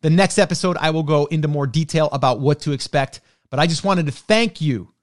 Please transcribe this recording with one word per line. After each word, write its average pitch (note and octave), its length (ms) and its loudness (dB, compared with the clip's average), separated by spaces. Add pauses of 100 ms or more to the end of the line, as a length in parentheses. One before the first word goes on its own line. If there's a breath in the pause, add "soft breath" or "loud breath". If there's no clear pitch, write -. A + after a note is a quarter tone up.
The D#3 80 0
next F3+ 300 4
episode, F3+ 400 0
I D#3+ 140 0
will D#3+ 100 -2
go D3 240 2
into D#3 220 -2
more C#3+ 180 -2
detail D#3 440 0
about C3 300 0
what D3 200 0
to D3 120 -4
expect. - 480 -4 (300)
But C3 100 -2
I D#3+ 60 4
just E3 180 -2
wanted F3+ 220 2
to C#3+ 60 -4
thank A3 500 0
you B2+ 260 -2 (140)